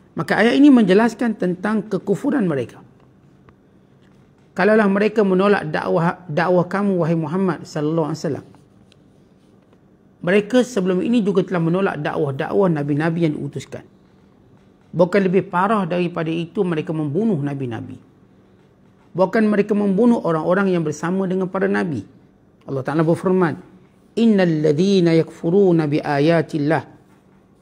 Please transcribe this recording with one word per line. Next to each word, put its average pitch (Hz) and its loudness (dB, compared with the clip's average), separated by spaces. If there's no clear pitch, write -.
Maka 175 -4
ayat 269 4
ini 294 10
menjelaskan 226 4
tentang 190 -2
kekufuran 202 -2
mereka. 139 -4
Kalaulah 208 4
mereka 208 2
menolak 185 2
dakwah, 175 -2
dakwah 170 0
kamu, 190 -2
wahai 165 0
Muhammad 165 -4
sallallahu 156 -4
alaihi 160 -8
wasallam, 135 -6
mereka 202 2
sebelum 185 -2
ini 233 0
juga 185 0
telah 170 -2
menolak 180 0
dakwah-dakwah 160 -2
nabi-nabi 151 -2
yang 151 -2
diutuskan. - -12
Bukan 180 2
lebih 185 0
parah 196 0
daripada 170 -4
itu, 170 -4
mereka 160 -4
membunuh 156 -2
nabi-nabi. 127 -8
Bahkan 190 0
mereka 208 0
membunuh 208 2
orang-orang 170 0
yang 175 0
bersama 170 -4
dengan 185 -2
para 190 -4
nabi. 185 -4
Allah 135 -8
Ta'ala 151 -2
berfirman, 180 0
"Innal 190 2
ladzina 170 2
yakfuruna 165 2
bi 147 -2
ayatillah." 147 0